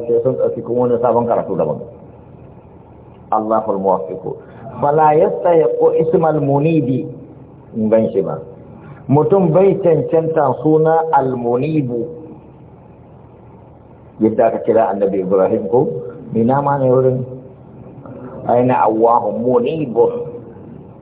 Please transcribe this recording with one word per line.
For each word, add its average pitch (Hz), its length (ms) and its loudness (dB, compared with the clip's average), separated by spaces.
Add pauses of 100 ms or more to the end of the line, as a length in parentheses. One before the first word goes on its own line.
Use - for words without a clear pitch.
sai 117 160 2
sun 131 120 0
ɗauki 117 280 -2
kuma 120 180 -2
wani 120 180 0
sabon 120 280 0
karatu 95 280 -2
daban. 80 240 -2 (1500)
Allahul 110 480 -2
muwaffiq. 92 440 -2 (560)
Fala 151 360 4
yastahiqu 165 720 2 (200)
ismal 160 320 2
munibi. 143 640 0 (720)
Mun 110 140 -2
gan 110 220 2
shi 95 100 0
ba. 80 180 -4 (680)
Mutum 156 440 2
bai 185 320 4
cancanta 160 800 2
suna 160 480 4
al-munibu. 131 880 0 (2250)
Yadda 110 240 2
aka - 160 -2
kira 110 280 2
Annabi 98 300 -2
Ibrahim 92 460 0
ko? 131 200 2 (460)
Mina 117 280 2
ma 143 200 0
ne 131 80 2
wurin? 127 300 2 (1300)
Aina 123 340 2
Allahu 110 560 2
munibun. 123 720 0 (920)